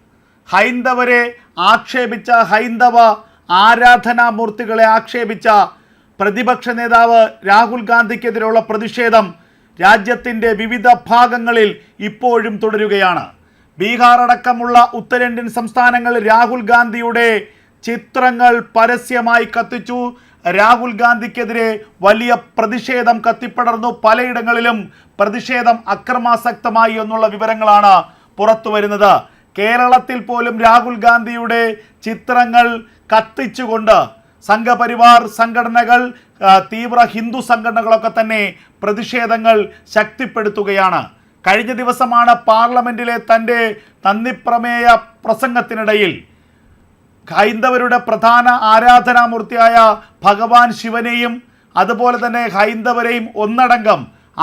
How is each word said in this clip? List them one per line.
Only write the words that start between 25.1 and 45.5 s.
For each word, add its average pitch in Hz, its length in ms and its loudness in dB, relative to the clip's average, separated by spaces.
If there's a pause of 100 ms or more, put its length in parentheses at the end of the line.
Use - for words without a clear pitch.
പ്രതിഷേധം 233 580 -2 (160)
അക്രമാസക്തമായി 233 1080 -2
എന്നുള്ള 220 300 -2
വിവരങ്ങളാണ് 208 640 2 (420)
പുറത്തു 220 380 0
വരുന്നത്. 208 380 2 (440)
കേരളത്തിൽ 247 720 0
പോലും 233 280 -4 (100)
രാഹുൽ 240 300 4 (120)
ഗാന്ധിയുടെ 233 520 0 (460)
ചിത്രങ്ങൾ 240 600 0 (440)
കത്തിച്ചുകൊണ്ട് 220 880 0 (520)
സംഘപരിവാർ 233 720 4 (200)
സംഘടനകൾ, 233 640 0 (460)
ആ, 190 60 8 (180)
തീവ്ര 233 280 -2 (160)
ഹിന്ദു 226 340 -8
സംഘടനകളൊക്കെ 226 720 0
തന്നെ 220 220 -2 (420)
പ്രതിഷേധങ്ങൾ 226 760 -2 (360)
ശക്തിപ്പെടുത്തുകയാണ്. 202 1080 -2 (460)
കഴിഞ്ഞ 220 340 0
ദിവസമാണ് 240 520 0 (160)
പാർലമെന്റിലെ 233 720 0 (140)
തൻ്റെ 226 260 0 (480)
നന്ദിപ്രമേയ 233 800 -2 (380)
പ്രസംഗത്തിനിടയിൽ 220 880 -2 (1120)